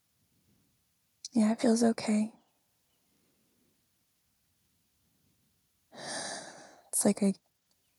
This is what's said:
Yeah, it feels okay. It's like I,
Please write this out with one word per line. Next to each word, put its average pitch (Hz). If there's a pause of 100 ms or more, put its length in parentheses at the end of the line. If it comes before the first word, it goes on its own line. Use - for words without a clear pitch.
(1300)
Yeah, 220
it 233
feels 233
okay. 220 (4000)
It's -
like 208
I, 196 (640)